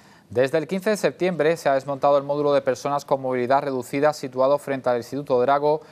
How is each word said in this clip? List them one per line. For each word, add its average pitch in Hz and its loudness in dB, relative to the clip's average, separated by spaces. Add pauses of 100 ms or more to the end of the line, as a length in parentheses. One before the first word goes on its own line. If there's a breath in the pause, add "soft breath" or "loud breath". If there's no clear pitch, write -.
(280 loud breath)
Desde 131 0
el 156 -2
quince 190 -4
de 208 0
septiembre 165 0
se 156 0
ha 135 4
desmontado 139 2
el 139 0
módulo 143 0
de 139 4
personas 139 -4
con 139 -2
movilidad 127 0
reducida 139 -2
situado 131 0
frente 135 -4
al 123 2
Instituto 135 -2
Drago, 147 2 (120)